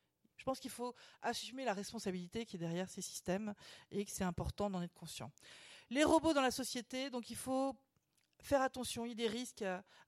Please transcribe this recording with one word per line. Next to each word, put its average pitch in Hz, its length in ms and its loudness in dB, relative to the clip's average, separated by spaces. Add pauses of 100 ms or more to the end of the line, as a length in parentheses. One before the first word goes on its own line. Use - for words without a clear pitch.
(380)
Je - 60 -18
pense 262 160 0
qu'il 269 100 -8
faut 240 240 -6 (280)
assumer 233 420 -4
la 226 80 2
responsabilité 190 720 -4
qui - 120 -10
est - 20 -6
derrière 170 320 -2
ces - 100 -10
systèmes 196 540 -4 (360)
et 208 140 -2
que - 60 -10
c'est - 120 -4
important 180 460 -2
d'en 185 140 -2
être 175 100 -6
conscient. 151 400 -12 (560)
Les 277 160 6
robots 320 300 8
dans 277 80 6
la 254 80 6
société, 254 580 -4
donc 247 220 -6
il 233 60 -8
faut 262 380 2 (680)
faire 277 180 4
attention, 254 460 0
il - 20 -6
y 240 40 -6
a - 20 -8
des 226 140 2
risques 233 340 -4
à, 190 200 -2 (260)